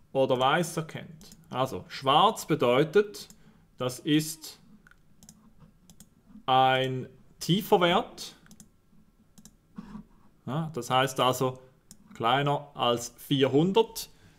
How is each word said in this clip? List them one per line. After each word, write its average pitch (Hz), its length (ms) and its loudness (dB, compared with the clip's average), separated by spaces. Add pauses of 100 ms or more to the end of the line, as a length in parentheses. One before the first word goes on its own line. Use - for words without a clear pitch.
(120)
oder 175 260 2
weiß 156 380 0
erkennt, - 600 -12 (140)
also 123 380 -4
schwarz 160 580 2
bedeutet, 151 800 2 (500)
das 127 220 -8
ist - 640 -2 (1900)
ein 131 600 2 (320)
tiefer 196 400 0
Wert, 180 560 -2 (2000)
ja, 151 280 -6
das 120 160 -8
heißt 131 280 0
also 127 400 0 (560)
kleiner 139 600 0
als 120 420 -2
vierhundert, 147 960 0 (280)